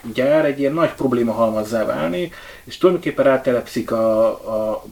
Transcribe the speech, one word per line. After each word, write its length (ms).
gyár, 320
egy 140
ilyen 140
nagy 200
probléma 380
halmazzá 540
válni, 460
és 140
tulajdonképpen 480
rátelepszik 680
a, 360
a 640